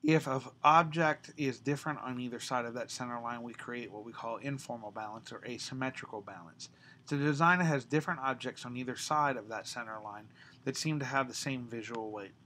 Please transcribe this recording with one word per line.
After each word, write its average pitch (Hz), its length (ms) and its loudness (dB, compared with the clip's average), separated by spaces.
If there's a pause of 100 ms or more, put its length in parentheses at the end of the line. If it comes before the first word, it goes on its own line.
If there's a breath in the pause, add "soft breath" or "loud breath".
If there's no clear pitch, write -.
If 156 260 6
an 135 120 2 (220)
object 156 720 6
is 135 220 0
different 139 400 0
on 123 220 -4
either 120 180 -4
side 123 260 0
of 117 100 -6
that 117 180 -6
center 120 280 -4
line, 117 220 -4
we 117 100 -8
create 120 380 -8
what 104 140 -10
we 117 80 -12
call 113 240 -6
informal 123 560 -6
balance 110 400 -10
or 110 120 -12
asymmetrical 127 760 -6
balance. 92 480 -14 (340 loud breath)
It's - 100 -4
a 143 40 0
design 151 420 6
that 180 60 6
has 143 200 4
different 151 360 2
objects 127 440 -2
on 123 120 -6
either 127 200 -4
side 147 400 2
of 107 120 -8
that 110 180 -6
center 110 360 -8
line 107 260 -12 (360 loud breath)
that 135 120 -2
seem 156 240 0
to 135 40 -2
have 131 220 2
the 120 80 -10
same 127 320 -2
visual 113 460 -6
weight. 101 220 -8 (120)